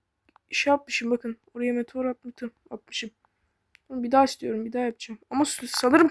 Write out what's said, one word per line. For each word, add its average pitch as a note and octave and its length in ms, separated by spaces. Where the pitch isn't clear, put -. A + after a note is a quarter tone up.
şey - 200
yapmışım C#4+ 400
bakın. A#3+ 260
Oraya A#3+ 180
meteor A#3+ 320
atmışım. B3 460
Atmışım. - 400
Bir B3 220
daha C4+ 120
istiyorum. A3+ 400
Bir A3+ 80
daha B3 100
yapacağım. A#3 360
Ama C4+ 140
s-, - 220
sanırım D4+ 440